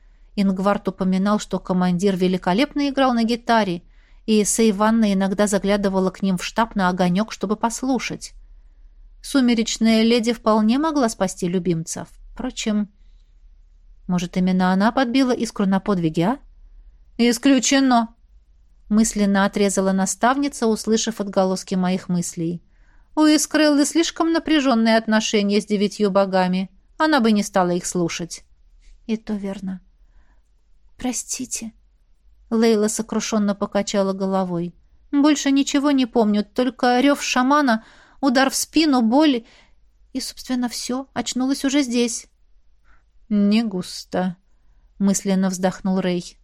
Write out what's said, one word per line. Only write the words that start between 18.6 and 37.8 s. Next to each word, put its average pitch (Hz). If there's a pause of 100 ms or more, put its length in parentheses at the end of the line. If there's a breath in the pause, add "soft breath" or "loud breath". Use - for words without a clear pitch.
мысленно 202
отрезала 196
наставница, 240
услышав 220
отголоски 190
моих 185
мыслей. 175 (520)
У 302
Искреллы 302
слишком 330
напряжённые 262
отношения 214
с -
девятью 208
богами. 185 (280)
Она 311
бы 220
не 208
стала 185
их 180
слушать. - (640)
И 220
то 220
верно. 196 (1200)
«Простите». 233 (800)
Лейла 226
сокрушённо 214
покачала 202
головой. 190 (360)
«Больше 285
ничего 277
не 262
помню, 208
только 247
рёв 285
шамана, 254 (360 loud breath)